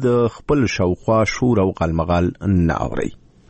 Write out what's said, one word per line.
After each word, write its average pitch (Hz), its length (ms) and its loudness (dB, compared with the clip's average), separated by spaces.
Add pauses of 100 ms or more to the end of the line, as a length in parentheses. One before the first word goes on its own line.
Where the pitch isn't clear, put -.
د 120 220 2
خپل 139 380 -2
شاوخوا 98 600 0
شور 117 360 0
او 95 80 2 (100)
غالمغال 85 520 0 (100)
نه 87 320 2
اورئ. - 380 -4 (380)